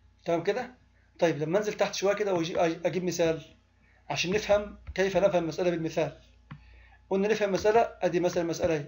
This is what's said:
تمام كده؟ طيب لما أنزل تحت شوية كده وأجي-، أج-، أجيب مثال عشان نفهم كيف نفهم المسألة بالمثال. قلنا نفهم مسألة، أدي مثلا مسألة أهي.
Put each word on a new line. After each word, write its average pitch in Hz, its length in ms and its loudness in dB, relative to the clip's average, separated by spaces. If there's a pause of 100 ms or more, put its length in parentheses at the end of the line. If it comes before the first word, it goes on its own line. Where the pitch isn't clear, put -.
(240)
تمام 170 180 0
كده؟ 208 280 -2 (480)
طيب 160 200 2
لما 156 200 0
أنزل 214 140 -4
تحت 202 220 -2
شوية 196 200 0
كده 196 200 -2
وأجي-، 165 220 -2
أج-، 170 300 0
أجيب 180 180 -2
مثال 165 400 0 (640)
عشان 156 220 -2
نفهم 208 460 0 (160)
كيف 190 220 0
نفهم 175 260 4
المسألة 170 280 -2
بالمثال. 160 460 -2 (920)
قلنا 196 180 2
نفهم 208 240 2
مسألة، 214 280 4 (220)
أدي 175 180 0
مثلا 175 240 0
مسألة 165 320 -2
أهي. 143 120 -4